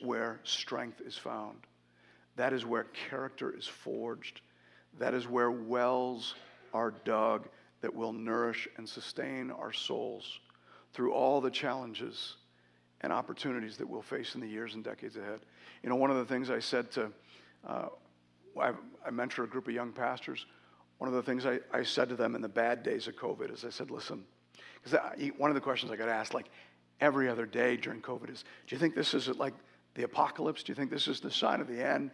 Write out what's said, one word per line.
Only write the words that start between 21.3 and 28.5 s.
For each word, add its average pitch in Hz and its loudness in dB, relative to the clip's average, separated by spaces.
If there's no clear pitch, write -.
I, 127 2
I 123 2
said 127 4
to 123 -2
them 117 4
in 113 -2
the 110 -2
bad 117 4
days 113 0
of 113 -10
covid - -4
is - -10
I 120 -6
said, - -8
"Listen," - -8
'cause 127 2
I, - 2
one 143 6
of 143 4
the 135 2
questions 123 0
I 107 -4
got 113 0
asked, 110 2
like, 117 -2
every 135 6
other 117 0
day 120 4
during 117 -4
covid 123 -6
is, - -12